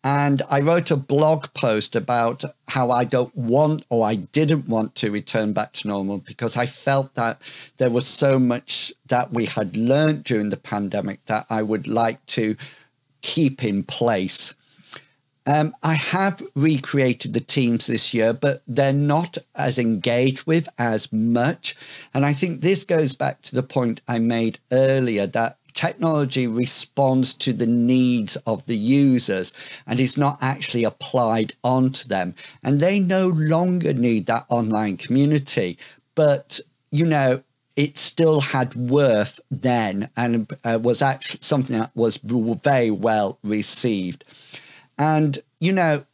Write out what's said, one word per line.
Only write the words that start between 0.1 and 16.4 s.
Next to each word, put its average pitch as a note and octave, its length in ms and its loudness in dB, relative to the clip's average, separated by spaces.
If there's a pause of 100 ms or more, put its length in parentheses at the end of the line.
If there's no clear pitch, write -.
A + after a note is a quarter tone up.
I C#3+ 120 2
wrote E3 300 2
a D#3+ 60 4
blog D3 560 0
post G#2+ 420 -2
about A#2 500 -2 (240)
how B2+ 220 0
I B2 140 2
don't B2 320 -2
want, D3 540 2
or A2+ 160 2
I G#2+ 80 0
didn't D3 520 0
want A2 300 -2
to A2 140 -2
return G#2 420 -2
back G#2+ 220 -4
to - 140 -6
normal G2+ 300 -4
because A2 380 -6
I B2 80 0
felt C3+ 500 -2
that A#2 280 -4 (340)
there B2+ 140 2
was A#2+ 160 0
so C#3 320 2
much B2 540 0 (160)
that B2 240 0
we A#2 120 0
had G2+ 320 -4
learned C#3+ 480 2
during G#2+ 240 0
the G2+ 80 -4
pandemic G2+ 680 -6
that A2 240 -4
I A2 120 0
would G#2+ 240 -2
like A2+ 400 -2
to G#2+ 300 -2 (640)
keep C#3+ 420 0
in G2+ 200 0
place. - 720 -2 (920)
Um, D3+ 360 0
I D#3+ 120 0
have F#3+ 480 -2 (120)